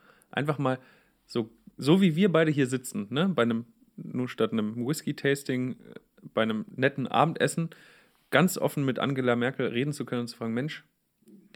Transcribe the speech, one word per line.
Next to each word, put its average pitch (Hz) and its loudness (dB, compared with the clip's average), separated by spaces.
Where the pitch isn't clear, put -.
Einfach 143 -2
mal 131 0
so, 113 -4
so 156 6
wie 170 4
wir 190 4
beide 160 4
hier 139 2
sitzen, 113 -4
ne, 151 0
bei 147 2
einem, 117 0
nur 123 -6
statt 113 0
einem 113 -2
Whisky-Tasting, 139 -2
äh, - -12
bei 110 2
einem 110 0
netten 131 0
Abendessen, 165 0
ganz 170 4
offen 147 -2
mit 127 -2
Angela 127 0
Merkel 123 -2
reden 135 -2
zu 120 -8
können 120 -4
und 120 -8
zu - -16
fragen, 113 -6
„Mensch, 143 -6